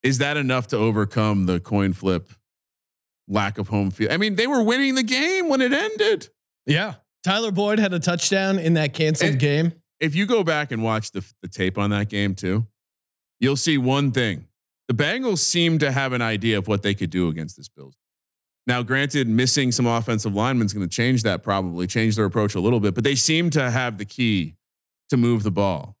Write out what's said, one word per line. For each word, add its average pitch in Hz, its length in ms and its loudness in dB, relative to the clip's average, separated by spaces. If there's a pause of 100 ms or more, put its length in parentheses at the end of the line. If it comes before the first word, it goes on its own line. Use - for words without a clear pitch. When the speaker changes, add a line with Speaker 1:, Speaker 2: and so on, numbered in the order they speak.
Speaker 1:
Is 131 160 2
that 143 180 0
enough 127 320 0
to - 80 -2
overcome 107 680 2
the 90 140 2
coin 98 320 0
flip 90 360 -2 (960)
lack 98 300 -2
of 98 120 -6
home 101 220 0
field? 107 220 -2
I 165 60 -2
mean, 208 180 -2
they 226 100 0
were 285 160 2
winning 262 340 2
the 262 60 0
game 330 460 0
when 269 140 2
it 247 100 2
ended. 427 560 0 (380)
Speaker 2:
Yeah. 165 280 0 (280)
Tyler 208 280 0
Boyd 208 280 2
had 196 160 2
a 175 40 0
touchdown 190 600 0
in 165 160 2
that 151 180 2
canceled 156 380 2
Speaker 1:
And 131 100 0
Speaker 2:
game. 151 320 2 (260)
Speaker 1:
if 156 160 -2
you 196 120 2
go 220 180 2
back 151 280 -2
and 110 100 -2
watch 110 280 -2
the, 90 140 -8 (160)
the - 80 -12
tape 92 300 -4
on 101 100 0
that 104 220 -2
game 101 240 -2
too, 101 320 -2 (720)
you'll 135 160 2
see 147 220 0
one 135 340 2
thing. 107 340 -2 (420)
The 127 60 0
Bengals 190 440 0
seem 165 400 2
to 147 120 2
have 131 220 -2
an 123 80 -2
idea 110 380 0
of 98 100 -4
what 101 140 0
they 101 120 0
could 95 140 -4
do 87 200 0
against 80 280 -8
this 71 140 -20
Bills. 67 260 -20 (680)
Now, 123 160 0
granted, 131 440 0
missing 123 460 2
some 120 140 0
offensive 113 480 -2
linemen 117 320 0
is 98 80 -4
gonna 98 120 -4
change 120 360 0
that, 98 200 0
probably 92 440 -2
change 110 300 0
their 107 100 2
approach 104 280 0
a 95 60 -2
little 113 200 2
bit, 101 140 0
but 117 100 -2
they 139 100 2
seem 160 360 2
to 131 200 0
have 120 260 -2
the 101 80 -10
key 98 520 -2 (520)
to - 80 2
move 120 260 2
the 104 80 0
ball. 90 500 -2